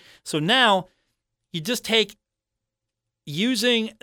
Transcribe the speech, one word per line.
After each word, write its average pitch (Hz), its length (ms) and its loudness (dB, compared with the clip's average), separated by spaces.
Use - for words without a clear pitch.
So - 160 -4
now 202 480 2
you 165 120 -8
just 214 200 -4
take, 214 360 -2
using 220 800 0